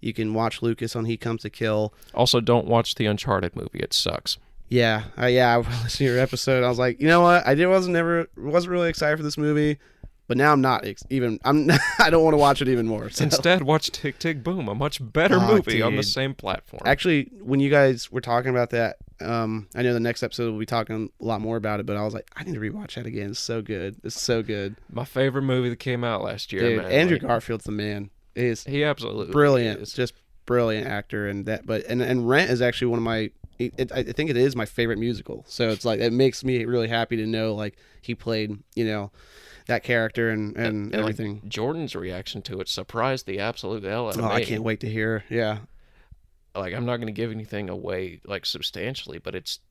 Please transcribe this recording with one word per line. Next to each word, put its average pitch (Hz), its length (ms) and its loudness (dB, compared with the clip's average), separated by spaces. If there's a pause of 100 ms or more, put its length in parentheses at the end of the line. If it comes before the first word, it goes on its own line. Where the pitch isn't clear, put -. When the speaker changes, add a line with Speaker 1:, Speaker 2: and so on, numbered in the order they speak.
Speaker 1:
You 113 120 -4
can 110 200 -2
watch 110 300 -2
Lucas 117 320 -2
on 117 100 -4
He 117 120 -2
Comes 113 260 -6
to 110 80 -8
Kill. 107 420 -2 (220)
Speaker 2:
Also, 123 260 4
don't 117 240 4
watch 113 300 2
the 113 100 0
Uncharted 101 500 0
movie. - 240 -8
It - 140 -4
sucks. - 440 -2 (320)
Speaker 1:
Yeah, 113 340 2 (180)
uh, 123 60 2
yeah. 123 260 6
I 120 40 4
<laughs> 117 260 -2
listened 117 80 -4
to - 140 -2
your 123 140 2
episode. 131 440 2
I 123 60 2
was 123 100 -2
like, 127 200 0
"You 143 80 2
know 170 140 8
what? 175 240 8
I 135 100 6
did, 170 120 4
wasn't 185 260 4
never, 170 340 2 (100)
wasn't 170 340 0
really 175 180 2
excited 151 280 0
for 160 60 -6
this 147 140 -6
movie, 151 400 2 (500)
but 120 80 0
now 143 160 6
I'm 143 100 6
not 131 240 2
ex-, - 260 -10
even. 123 340 0
I'm, 147 240 4 (140)
<laughs> - 160 -4
I 220 100 8
don't 165 140 6
wanna 156 140 6
watch 143 240 6
it 139 60 0
even 120 200 2
more." 107 220 -4
So. - 140 -2
Speaker 2:
Instead, 160 400 4
watch 151 280 2
Tick, - 280 -8
Tick, 156 240 -4
Boom, 165 240 -4
a 101 80 -4
much 139 260 -4
better 156 340 4
Speaker 1:
Oh, 185 200 6
Speaker 2:
movie 110 260 4
on 117 140 2
the - 60 0
Speaker 1:
dude. 101 100 -2
Speaker 2:
same 135 220 -2
platform. - 520 -6
Speaker 1:
Actually, 143 440 2 (100)
when 135 200 0
you 139 100 4
guys 135 420 4
were 123 100 -4
talking 123 300 0
about 123 200 2
that, 117 260 0 (240)
um, 110 540 -2
I 120 60 -4
know 123 120 2
the 117 60 0
next 117 240 -2
episode 117 280 -4
we'll 107 80 -6
be 110 60 -4
talking 110 540 -4
a 113 60 -8
lot 110 160 -2
more 113 160 -4
about 107 240 -4
it, - 40 -6
but 104 120 -4
I 104 80 -4
was 107 80 -4
like, - 240 -12
"I - 60 -12
need 185 100 -8
to 127 80 -6
rewatch 175 340 -8
that 120 100 -10
again. 101 260 -8
It's - 80 -10
so 113 220 -6
good. 98 420 -8
It's - 180 -10
so 113 220 0
good." 104 320 -6 (140)
Speaker 2:
My 117 140 -8
favorite 135 380 -2
movie 127 280 0
that 117 100 -8
came 123 260 -4
out 110 180 -2
last 107 300 -8
year, - 80 -2
Speaker 1:
Dude, 113 220 2
Speaker 2:
man. 92 80 -4
Speaker 1:
Andrew 165 260 4
Speaker 2:
Like, - 100 -4
Speaker 1:
Garfield's 117 380 -2
the 107 80 -6
man. 104 380 -6 (240)
He 123 100 0
is 113 180 -2
Speaker 2:
he 143 200 -2
absolutely 110 500 -4
Speaker 1:
brilliant, 131 480 4
Speaker 2:
is. 104 120 -12
Speaker 1:
just 123 200 -2 (320)
brilliant 113 420 0
actor, 104 400 -6
and 101 200 -6
that, 107 180 -6
but, 110 220 -2
and, 123 140 0
and 123 280 0
Rent 113 200 4
is 123 120 2
actually 123 260 0
one 117 120 0
of 117 40 -2
my, 110 260 -2 (280)
it, - 360 -4
I, 131 60 -4
I 131 40 -2
think 151 260 -4
it 127 80 0
is 147 180 4
my 117 100 -2
favorite 113 340 -2
musical. 117 500 -6
So 117 200 0
it's 107 140 -2
like, 110 160 0
it 117 140 2
makes 127 320 2
me 127 180 0
really 117 240 0
happy 113 300 -2
to 107 100 -2
know, 110 260 0
like, 104 220 -6 (260)
he 117 140 -6
played, 107 420 -4 (180)
you 113 100 0
know, 104 260 -4 (560)
that 120 160 -2
character 117 460 0
and, 107 260 -4
and 117 100 -4
Speaker 2:
And, 107 100 -2 (180)
and, 107 100 -2
like, 110 120 -2
Speaker 1:
everything. 104 340 -8
Speaker 2:
Jordan's 139 460 -6
reaction 90 480 -8
to 95 180 -8
it 92 80 -10
surprised 120 560 -4
the 95 140 -6
absolute 107 440 -6
hell 110 240 -4
out 104 100 -4
of 113 60 -2
Speaker 1:
Oh, 113 60 0
I 101 100 0
Speaker 2:
me. 110 60 -2
Speaker 1:
can't 110 180 -4
wait 113 180 -2
to 113 80 -6
hear. 110 400 -2
Yeah. 110 300 -2 (960)
Speaker 2:
Like, 95 180 -6
I'm 120 120 -6
not 120 120 -2
gonna 113 140 -8
give 110 200 -6
anything 107 380 -8
away, 92 560 -8
like, 98 200 -8
substantially, - 760 -8
but - 160 -10
it's - 240 -10 (120)